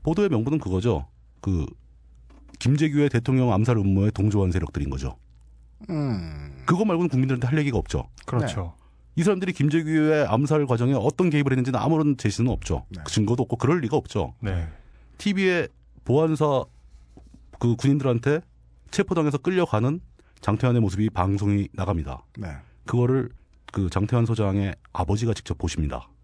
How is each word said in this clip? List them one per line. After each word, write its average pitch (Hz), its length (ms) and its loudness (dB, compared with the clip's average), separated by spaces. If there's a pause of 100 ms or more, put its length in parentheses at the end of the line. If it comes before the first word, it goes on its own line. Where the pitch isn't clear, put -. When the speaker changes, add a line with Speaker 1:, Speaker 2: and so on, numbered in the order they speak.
Speaker 1:
보도의 180 260 2
명분은 139 300 0
그거죠. 92 480 0 (340)
그 87 240 0 (920)
김재규의 147 500 2
대통령 123 440 2
암살 113 240 2
음모에 98 340 2
동조한 101 400 2
세력들인 76 380 -4
거죠. 65 280 -6 (720)
Speaker 2:
음. 123 760 -6
Speaker 1:
그거 175 200 2
말고는 175 240 2
국민들한테 127 380 0
할 143 120 0
얘기가 139 180 0
없죠. - 320 -4 (160)
Speaker 3:
그렇죠. 101 480 -4 (420)
Speaker 2:
네. 165 60 0
Speaker 1:
이 - 20 2
사람들이 185 300 0
김재규의 156 720 2
암살 143 400 2
과정에 123 280 2
어떤 147 360 0
개입을 143 220 2
했는지는 127 280 0
아무런 151 380 2
제시는 113 340 0
없죠. 80 380 -4
Speaker 2:
네. - 160 -14
Speaker 1:
그 - 60 -8
증거도 113 320 2
없고 113 140 -4
그럴 170 240 2
리가 117 160 -2
없죠. 87 420 -4
Speaker 3:
네. 92 280 -4 (500)
Speaker 1:
티비의 185 500 0 (380)
보안사 151 580 2 (960)
그 120 160 2
군인들한테 139 680 0 (500)
체포당해서 165 460 0
끌려가는 160 640 0 (420)
장태환의 120 400 2
모습이 104 280 0
방송이 101 640 0
나갑니다. 82 500 -4 (140)
Speaker 2:
네. 104 100 -10 (380)
Speaker 1:
그거를 123 440 0 (420)
그 95 180 0
장태환 113 360 0
소장의 101 500 0 (180)
아버지가 107 400 0
직접 - 240 -6
보십니다. 73 520 -4 (140)